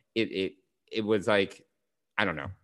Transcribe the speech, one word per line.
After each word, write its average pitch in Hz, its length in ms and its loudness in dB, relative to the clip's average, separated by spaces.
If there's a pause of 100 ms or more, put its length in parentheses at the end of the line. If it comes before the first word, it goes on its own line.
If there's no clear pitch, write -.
(140)
it, 113 160 0
it, 95 220 -2 (380)
it 110 160 -2
was 104 200 2
like, 98 380 0 (540)
I 107 80 4
don't 82 100 -2
know. 73 140 -8 (140)